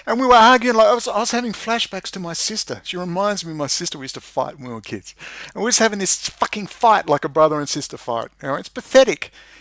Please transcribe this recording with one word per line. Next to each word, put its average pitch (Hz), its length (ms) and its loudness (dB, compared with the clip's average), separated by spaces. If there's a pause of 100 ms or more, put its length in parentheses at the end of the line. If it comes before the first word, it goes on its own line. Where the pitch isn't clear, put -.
and 226 140 -2
we 262 80 0
were 247 60 6
arguing 240 420 6
like 220 120 6
I 240 60 6
was, 240 140 0
I 220 120 -4
was 226 120 0
having 240 200 -2
flashbacks 226 600 -6
to - 80 -10
my 175 140 -8
sister. - 500 -6
She - 140 -10
reminds 180 480 -2
me 165 60 -10
of 156 60 -10
my 147 100 -4
sister. 160 300 -6
We 139 80 -12
used 135 100 -10
to 135 60 -14
fight 135 360 -6
when 135 120 -14
we 123 40 -10
were 113 80 -10
kids, 101 320 -12 (340)
and - 80 -20
we - 80 -8
were 220 60 -2
just 240 100 2
having 214 200 2
this - 300 -4
fucking - 380 -6
fight - 420 2
like 147 160 0
a 160 40 -4
brother 151 300 2
and 147 80 -6
sister - 300 -8
fight. 117 320 -6 (120)
You 147 80 -10
know, 135 60 -4
it's 180 140 -8
pathetic. 240 600 2 (300)